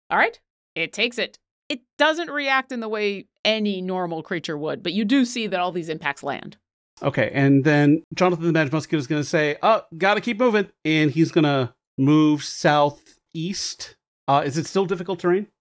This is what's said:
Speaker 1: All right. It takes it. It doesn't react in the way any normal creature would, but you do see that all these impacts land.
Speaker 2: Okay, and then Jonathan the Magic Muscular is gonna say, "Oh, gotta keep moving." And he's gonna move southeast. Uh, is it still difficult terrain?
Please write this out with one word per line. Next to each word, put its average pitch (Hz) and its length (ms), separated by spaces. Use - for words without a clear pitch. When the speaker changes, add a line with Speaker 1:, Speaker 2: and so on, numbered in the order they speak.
Speaker 1:
All 175 80
right. 427 200
It 165 180
takes 233 240
it. - 220
It 294 120
doesn't 311 320
react 269 400
in 247 80
the 220 100
way 208 380
any 208 340
normal 180 440
creature 160 340
would, 143 240
but 180 100
you 214 140
do 262 180
see 240 220
that 185 140
all 180 120
these 165 160
impacts 156 360
land. 139 340
Speaker 2:
Okay, 139 300
and 139 320
then 147 400
Jonathan 175 320
the 170 40
Magic 151 220
Muscular 156 260
is 131 60
gonna 151 180
say, 151 380
"Oh, 214 220
gotta 196 240
keep 220 200
moving." 214 280
And 156 280
he's 160 200
gonna 139 440
move 151 460
southeast. - 1500
Uh, 139 160
is 143 140
it 156 80
still 190 220
difficult 180 320
terrain? 185 280